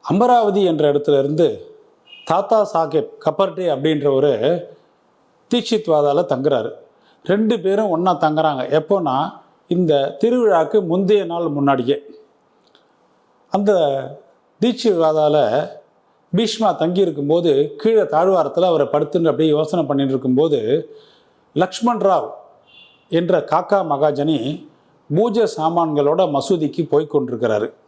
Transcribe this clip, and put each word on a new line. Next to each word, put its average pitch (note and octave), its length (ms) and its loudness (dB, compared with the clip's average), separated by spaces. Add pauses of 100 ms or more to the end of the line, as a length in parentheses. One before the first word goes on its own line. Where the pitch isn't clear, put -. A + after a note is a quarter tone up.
அமராவதி G#3 640 2
என்ற D3+ 280 2
இடத்துல C#3+ 260 2
இருந்து C#3 560 -2 (500)
தாத்தா G3 480 0
சாஹேப் D#3 360 -2 (160)
கப்பர்டே F3+ 420 -2
அப்படின்ற D3 480 0
ஒரு C3+ 540 0 (840)
தீட்சித் A#3 340 -2
வாதால D3 360 2
தங்குறாரு. C3 480 -2 (520)
ரெண்டு G#3+ 360 0
பேரும் G3 300 0
ஒண்ணா F3 280 0
தங்குறாங்க. D3+ 640 0
எப்போன்னா, D#3 520 -2 (360)
இந்த D#3 560 0
திருவிழாக்கு G#3 600 2
முந்தைய F#3 380 2
நாள் E3+ 240 -4
முன்னாடியே. C#3 540 0 (1500)
அந்த G3+ 220 0 (880)
தீட்சித் A3 400 0
வாதால D3+ 680 2 (680)
பீஷ்மா A3 400 0
தங்கி F3 240 -2
இருக்கும்போது, D3 760 0
கீழே A3 240 2
தாழ்வாரத்துல F3 640 2
அவரை D#3+ 220 2
படுத்துன்னு D#3 400 0
அப்படியே D#3 240 2
யோசனை D#3 340 0
பண்ணிட்டு C#3 280 -2
இருக்கும்போது, C3 760 0 (680)
லக்ஷ்மண் G#3 440 -2
ராவ் F#3 320 0 (800)
என்ற E3+ 300 0
காக்கா F#3+ 480 0
மகாஜனி C#3+ 840 -2 (460)
பூஜை G#3+ 420 0
சாமான்களோட D#3+ 720 0
மசூதிக்கு D3 580 -2
போய் D3+ 240 0
கொண்டிருக்கிறாரு. A#2 600 -2 (140)